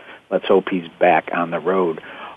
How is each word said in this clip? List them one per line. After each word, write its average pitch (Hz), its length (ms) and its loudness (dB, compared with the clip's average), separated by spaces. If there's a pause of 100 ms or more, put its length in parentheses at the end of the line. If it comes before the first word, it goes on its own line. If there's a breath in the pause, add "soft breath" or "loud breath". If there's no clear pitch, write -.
(320 loud breath)
Let's - 160 0
hope 95 220 4
he's 87 180 -2 (100)
back 85 360 2
on 85 180 -2
the 85 80 -2
road. 85 420 0 (360 loud breath)